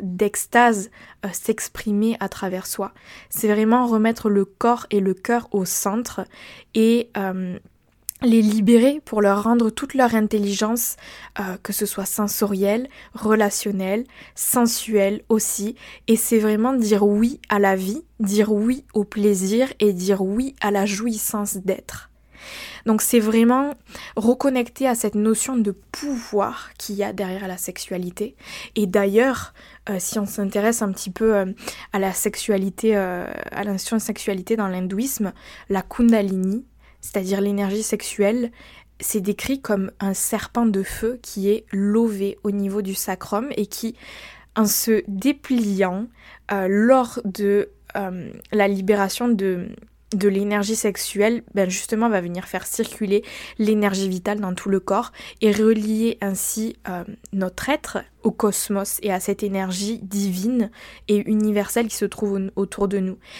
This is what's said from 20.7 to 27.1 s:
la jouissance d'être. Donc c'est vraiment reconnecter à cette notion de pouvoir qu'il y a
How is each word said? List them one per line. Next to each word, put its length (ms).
la 160
jouissance 720
d'être. 520
Donc 160
c'est 180
vraiment 540
reconnecter 720
à 60
cette 200
notion 400
de 180
pouvoir 1080
qu'il 160
y 100
a 80